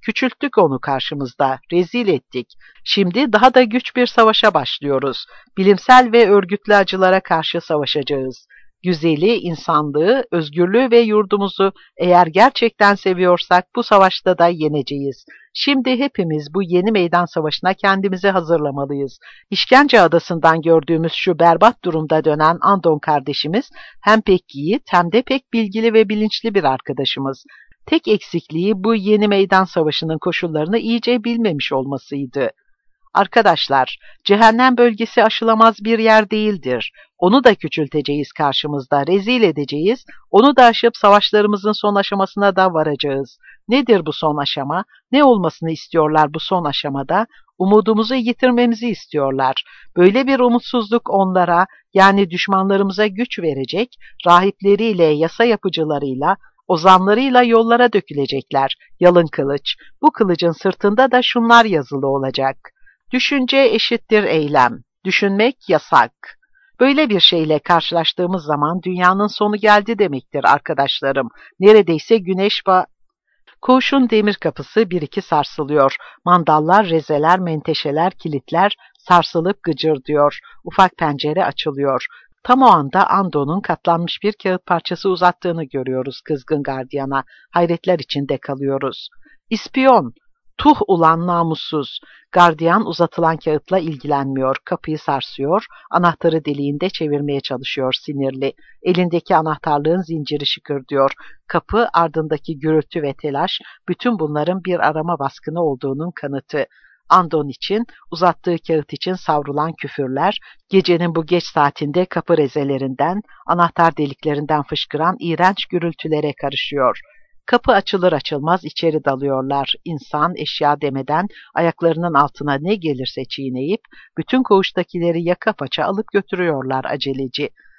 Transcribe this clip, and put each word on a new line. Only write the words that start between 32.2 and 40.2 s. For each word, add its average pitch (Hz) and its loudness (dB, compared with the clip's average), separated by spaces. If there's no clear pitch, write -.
Arkadaşlar, 175 0
cehennem 226 4
bölgesi 233 2
aşılamaz 220 2
bir 226 0
yer 220 4
değildir. 196 -2
Onu 220 4
da 226 6
küçülteceğiz 147 -4
karşımızda, 143 -2
rezil 202 0
edeceğiz. 156 -2